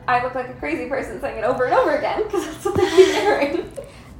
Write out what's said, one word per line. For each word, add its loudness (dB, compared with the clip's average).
I 2
look -6
like -6
a -14
crazy -6
person -6
saying -6
it -4
over 0
and 0
over 4
again -2
'cause -2
that's -10
what -2
they 2
keep 6
airing. 2
<laughs> -6